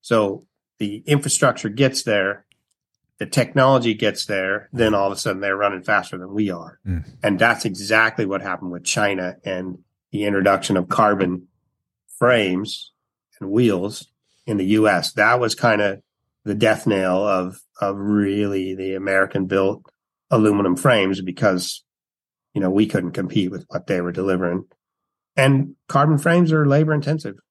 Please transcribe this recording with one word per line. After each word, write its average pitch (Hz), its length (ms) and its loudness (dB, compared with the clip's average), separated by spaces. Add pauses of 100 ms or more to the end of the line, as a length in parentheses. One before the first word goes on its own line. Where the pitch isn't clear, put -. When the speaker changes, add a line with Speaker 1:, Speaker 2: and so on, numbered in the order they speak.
Speaker 1:
So 107 440 -2 (340)
the 107 260 -8
infrastructure 143 640 0
gets 135 340 0
there, 101 420 -2 (720)
the 104 60 -4
technology 131 680 2
gets 107 320 -2
there, 98 480 -4
then 113 220 2
all 98 120 2
of 101 60 -2
a 98 60 -10
sudden 95 200 -4
they're 98 160 -2
running 98 280 -2
faster 98 340 -2
than 92 160 -14
we 104 160 -2
are. 85 360 -10
Speaker 2:
Mm. 87 200 -6 (160)
Speaker 1:
And 101 180 0
that's 113 240 2
exactly 110 640 0
what 95 160 -4
happened 92 300 -8
with 87 120 -12
China 95 520 -2 (100)
and 92 320 -8 (340)
the 104 140 -4
introduction 98 500 2
of 90 140 -2
carbon 98 580 0 (720)
frames 107 720 0 (480)
and 95 100 -10
wheels 104 580 0 (380)
in 110 120 -4
the 95 80 0
U 107 220 4
S. 90 260 2
That 113 260 4
was 117 160 0
kinda 104 460 0 (420)
the 104 120 -4
death 107 300 2
knell 95 400 2
of, 92 360 -2 (180)
of 98 160 -2
really 101 800 0
the 95 200 -6
American 95 500 -2
built 95 380 0 (460)
aluminum 101 460 2
frames 98 460 2
because, 92 640 -2 (680)
you 104 60 -4
know, 95 120 0
we 104 160 4
couldn't 87 240 -2
compete 92 400 -2
with - 180 -12
what 90 180 -8
they 92 140 -2
were 87 100 -4
delivering. 92 540 -2 (720)
And 135 380 2 (120)
carbon 151 300 2
frames 170 340 2
are 151 160 4
labor 156 260 4
intensive. 151 420 -4 (160)